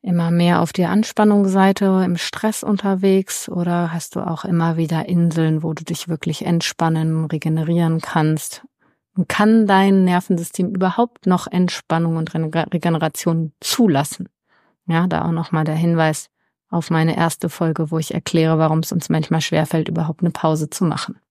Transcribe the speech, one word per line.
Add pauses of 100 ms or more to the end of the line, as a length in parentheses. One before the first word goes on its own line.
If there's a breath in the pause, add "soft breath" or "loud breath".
immer
mehr
auf
der
Anspannungsseite
im
Stress
unterwegs
oder
hast
du
auch
immer
wieder
Inseln,
wo
du
dich
wirklich
entspannen,
regenerieren
kannst? (480)
Und
kann
dein
Nervensystem
überhaupt
noch
Entspannung
und
Rene-,
Regeneration
zulassen? (580)
Ja,
da
auch
noch
mal
der
Hinweis (420)
auf
meine
erste
Folge,
wo
ich
erkläre,
warum
es
uns
manchmal
schwerfällt,
überhaupt
eine
Pause
zu
machen. (100)